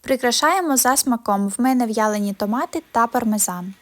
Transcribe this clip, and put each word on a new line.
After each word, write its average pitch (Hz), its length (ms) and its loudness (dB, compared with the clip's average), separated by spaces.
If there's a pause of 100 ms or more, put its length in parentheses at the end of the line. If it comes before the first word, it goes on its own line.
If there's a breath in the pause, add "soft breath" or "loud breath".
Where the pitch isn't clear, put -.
Прикрашаємо 277 760 0
за 254 200 4
смаком. 202 500 0
В 202 140 -4
мене 254 240 2
в'ялені 214 480 0
томати 254 580 -4
та 233 160 2
пармезан. 202 760 -2